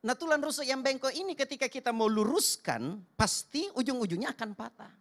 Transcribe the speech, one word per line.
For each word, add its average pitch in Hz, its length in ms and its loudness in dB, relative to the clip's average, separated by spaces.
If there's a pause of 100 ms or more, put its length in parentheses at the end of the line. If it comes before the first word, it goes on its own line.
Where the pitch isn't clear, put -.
Nah, 226 120 0
tulang 302 300 2
rusuk 294 240 -2
yang 262 160 0
bengkok 269 260 0
ini 370 220 -4
ketika 269 340 -2
kita 247 300 -2
mau 220 160 4
luruskan, 214 720 2 (280)
pasti 294 600 0
ujung-ujungnya 240 640 -2
akan 214 160 -8
patah. 208 500 -14